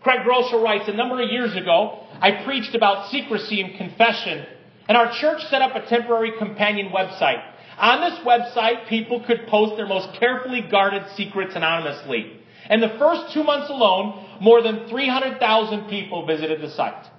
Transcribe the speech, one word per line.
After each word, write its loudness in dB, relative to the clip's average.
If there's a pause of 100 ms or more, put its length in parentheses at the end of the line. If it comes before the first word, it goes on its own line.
Craig 2
Groeschel 2
writes, 0
"A -4
number -2
of -2
years -2
ago, 2 (200)
I 4
preached -6
about 2
secrecy -4
and -8
confession, 0 (440)
and 6
our 4
church 0
set 0
up 0
a -4
temporary 0
companion -2
website. 0 (380)
On 4
this -2
website, 2
people -2
could -2
post 2
their -6
most -4
carefully -2
guarded 0
secrets -6
anonymously. -4 (280)
In 4
the 2 (100)
first 2
two -2
months 0
alone, 2 (260)
more 8
than -4
three -2
hundred -2
thousand 2
people -6
visited -2
the -10
site. -6